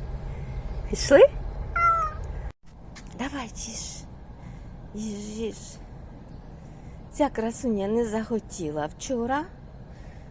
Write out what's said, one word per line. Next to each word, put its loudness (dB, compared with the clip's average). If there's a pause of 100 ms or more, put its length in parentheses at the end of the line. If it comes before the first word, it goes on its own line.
(920)
Пішли? 10 (1900)
Давай, -4
їж. -8 (880)
Їж, -4
їж. -4 (1600)
Ця 6
красуня 0
не 4
захотіла -2
вчора, 0 (880)